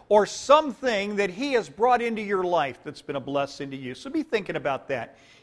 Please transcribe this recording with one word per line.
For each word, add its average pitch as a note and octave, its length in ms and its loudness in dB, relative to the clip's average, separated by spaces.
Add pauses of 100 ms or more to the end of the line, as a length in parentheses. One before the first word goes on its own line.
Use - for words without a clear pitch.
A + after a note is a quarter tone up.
or G#3 160 6
something A#3 920 2
that G3 120 2
he B3+ 240 -4
has F#3+ 160 0
brought A#3 320 2
into A3+ 220 -2
your G3 200 0
life D#3 400 0
that's D3 200 -12
been C#3 120 -6
a C3+ 40 -6
blessing C#3 500 -4
to C3+ 80 -10
you. B2+ 160 -10
So - 160 -14
be D4+ 140 -2
thinking F#3 320 -4
about C3+ 320 -4
that B2 300 -6 (260)